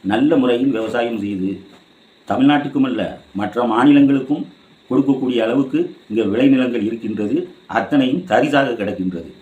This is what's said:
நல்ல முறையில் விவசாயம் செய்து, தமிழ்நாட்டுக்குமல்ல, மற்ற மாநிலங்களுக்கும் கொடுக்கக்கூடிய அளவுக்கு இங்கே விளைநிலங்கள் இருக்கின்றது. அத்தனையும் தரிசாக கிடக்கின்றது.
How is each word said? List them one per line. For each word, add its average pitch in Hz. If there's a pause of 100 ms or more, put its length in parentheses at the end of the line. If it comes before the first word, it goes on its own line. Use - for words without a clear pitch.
நல்ல 127
முறையில் 127
விவசாயம் 113
செய்து, 98 (680)
தமிழ்நாட்டுக்குமல்ல, 131 (160)
மற்ற 107
மாநிலங்களுக்கும் 139 (440)
கொடுக்கக்கூடிய 127
அளவுக்கு 131 (140)
இங்கே 110
விளைநிலங்கள் 120
இருக்கின்றது. 110 (180)
அத்தனையும் 131
தரிசாக 135
கிடக்கின்றது. 95 (100)